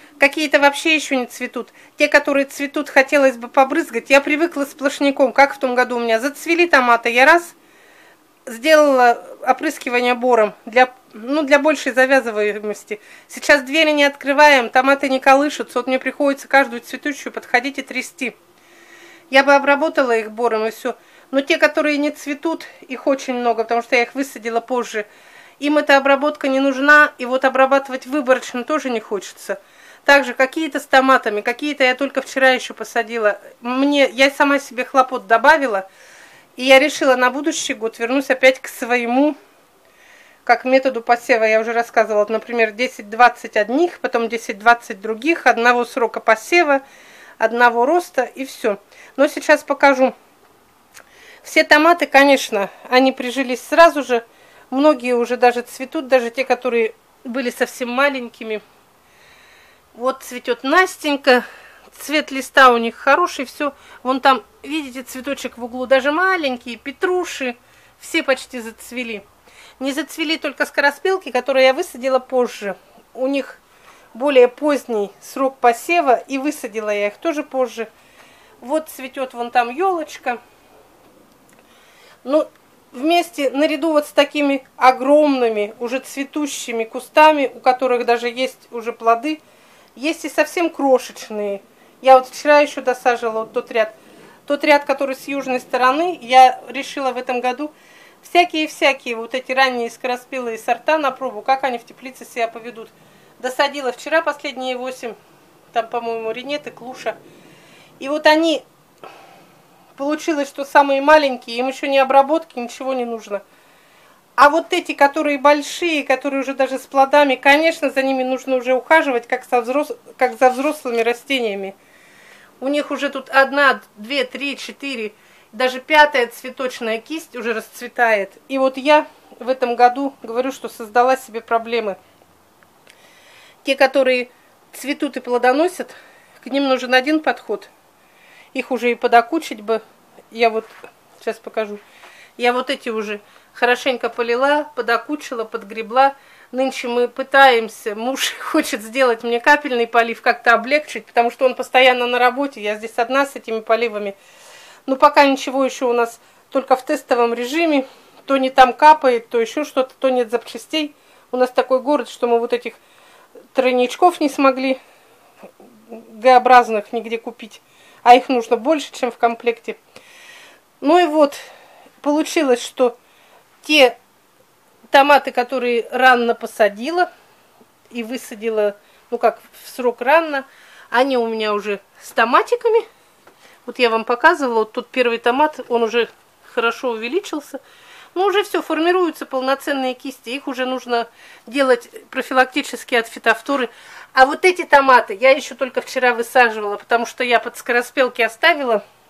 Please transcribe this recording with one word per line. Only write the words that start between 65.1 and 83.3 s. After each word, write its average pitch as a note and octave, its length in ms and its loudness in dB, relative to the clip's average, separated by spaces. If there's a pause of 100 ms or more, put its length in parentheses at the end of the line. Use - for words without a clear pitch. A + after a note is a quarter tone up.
в A#3 60 -12
углу, B3 200 -8
даже C4 280 2
маленькие, D4+ 640 -2
петруши, C#4 800 -6 (420)
все - 240 -4
почти B3+ 380 -4
зацвели. A3+ 600 -12 (580)
Не C4+ 120 -6
зацвели D#4 460 -6
только C#4+ 260 -6
скороспелки, D4 640 -4
которые B3+ 360 0
я C4 80 4
высадила C4 460 -4
позже. A#3+ 540 -4 (380)
У C4 140 -6
них C#4 320 -6 (560)
более B3+ 340 4
поздний B3 640 -4 (100)
срок C4+ 380 -6
посева, C4 580 2
и C4+ 220 -6
высадила A#3 500 -6
я G#3 200 -2
их G3+ 100 -16
тоже D4+ 240 -4
позже. A#3 460 -6 (720)
Вот D#4 260 -6
цветет C4 460 -12
вон A#3+ 160 -8
там A#3+ 180 0
елочка. D4+ 720 -4 (1900)
Ну, C#4+ 240 0 (440)
вместе, D4+ 580 -2